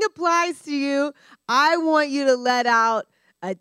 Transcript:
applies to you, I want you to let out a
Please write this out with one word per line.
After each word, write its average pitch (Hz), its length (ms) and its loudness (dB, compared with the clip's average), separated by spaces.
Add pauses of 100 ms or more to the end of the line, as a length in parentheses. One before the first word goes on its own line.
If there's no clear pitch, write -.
applies 339 580 -2
to 294 120 -10
you, 277 380 -2 (360)
I 294 300 2
want 311 320 2
you 277 160 -2
to 254 100 4
let 247 300 0
out 226 400 2 (360)
a 185 180 -8